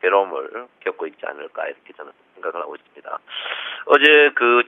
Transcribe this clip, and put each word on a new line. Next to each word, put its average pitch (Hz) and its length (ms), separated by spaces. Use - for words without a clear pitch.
괴로움을 95 680
겪고 90 260
있지 76 200
않을까 78 400
이렇게 - 300
저는 76 160
생각을 85 280
하고 76 140
있습니다. 73 420
어제 147 480
그 120 340